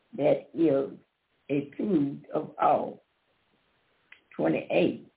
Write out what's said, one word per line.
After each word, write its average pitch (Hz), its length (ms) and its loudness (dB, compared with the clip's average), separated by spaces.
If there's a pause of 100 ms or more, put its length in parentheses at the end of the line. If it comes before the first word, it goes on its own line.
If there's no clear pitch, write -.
(180)
that 143 360 0
is 143 360 2 (600)
approved 151 840 -2
of 151 260 -6
all. - 440 0 (1300)
Twenty-eight. - 720 0 (120)